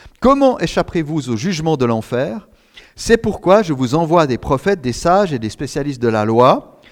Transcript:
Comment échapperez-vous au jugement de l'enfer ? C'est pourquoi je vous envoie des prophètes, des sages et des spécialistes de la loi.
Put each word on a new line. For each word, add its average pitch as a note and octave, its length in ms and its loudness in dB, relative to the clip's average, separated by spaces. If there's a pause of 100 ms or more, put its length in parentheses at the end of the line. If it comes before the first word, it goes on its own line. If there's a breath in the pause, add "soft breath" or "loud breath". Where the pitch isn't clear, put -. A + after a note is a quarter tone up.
(200 loud breath)
Comment C4+ 380 4
échapperez-vous D#3+ 720 -4
au A#2 60 -2
jugement D#3 400 -2
de B2+ 80 0
l'enfer ? B2 640 -4 (460 loud breath)
C'est - 220 2
pourquoi G#3+ 460 2
je D#3+ 100 -4
vous B2+ 220 -2
envoie E3 320 2
des B2+ 100 -2
prophètes, D#3 460 -2
des B2 100 -4
sages F3+ 400 0
et C3 60 -4
des A2 100 -6
spécialistes C#3+ 540 -8
de A#2+ 60 2
la A2 180 0
loi. B2 540 2 (120)